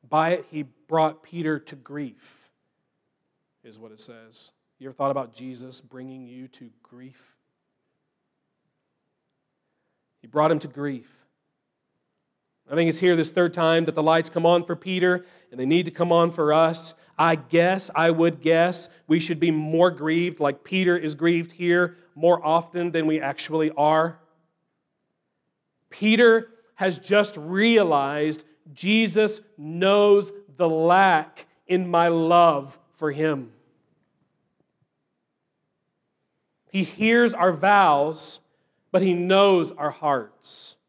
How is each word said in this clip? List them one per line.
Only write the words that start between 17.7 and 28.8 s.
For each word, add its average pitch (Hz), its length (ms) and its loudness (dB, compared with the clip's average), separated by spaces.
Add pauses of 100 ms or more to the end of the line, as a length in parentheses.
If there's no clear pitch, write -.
I 165 160 2
would 165 300 0
guess, 170 480 0 (180)
we 165 140 2
should 165 180 -6
be 165 120 0
more 160 400 2
grieved, 160 500 -4
like 143 240 -4
Peter 185 320 0
is 156 180 -6
grieved 170 380 -2
here, 175 440 -2 (180)
more 165 300 2
often 170 480 -2
than 160 140 -2
we 156 140 -2
actually 151 520 -4
are. 156 480 0 (1700)
Peter 226 640 2 (220)
has 185 240 -4
just 208 380 0
realized 156 1080 0 (300)
Jesus 214 680 0 (160)